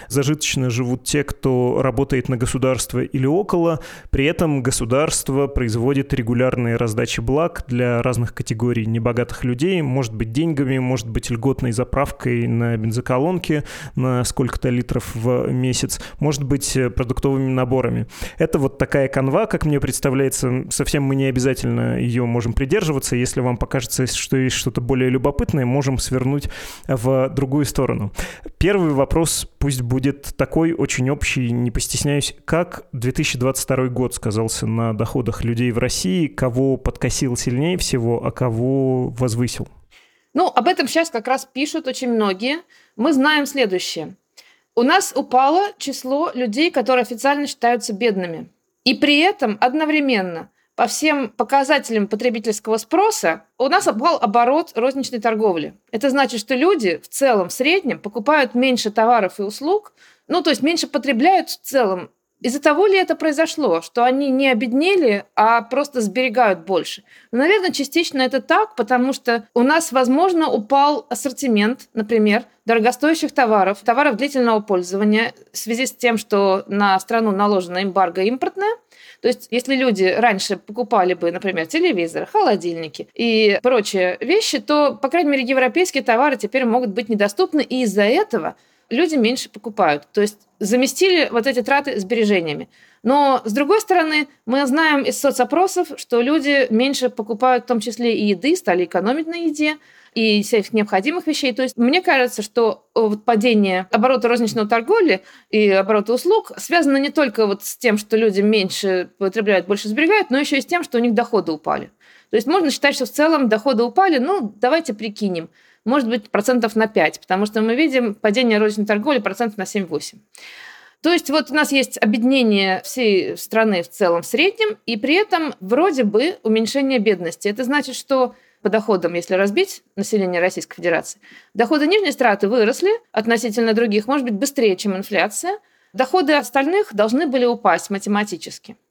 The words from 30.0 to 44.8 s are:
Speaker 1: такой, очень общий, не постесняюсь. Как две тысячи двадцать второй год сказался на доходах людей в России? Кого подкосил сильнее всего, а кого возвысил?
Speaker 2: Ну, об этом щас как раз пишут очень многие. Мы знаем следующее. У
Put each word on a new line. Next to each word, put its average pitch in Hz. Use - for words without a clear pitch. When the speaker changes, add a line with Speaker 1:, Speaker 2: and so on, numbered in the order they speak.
Speaker 1:
такой, 160
очень 131
общий, 135
не 120
постесняюсь. -
Как 170
две 123
тысячи 147
двадцать 127
второй 127
год 120
сказался 110
на 113
доходах 117
людей 117
в 107
России? 160
Кого 131
подкосил 123
сильнее 143
всего, 117
а 123
кого 127
возвысил? 120
Speaker 2:
Ну, 349
об 262
этом 349
щас 320
как 220
раз 262
пишут 294
очень 254
многие. 220
Мы 269
знаем 285
следующее. 220
У 240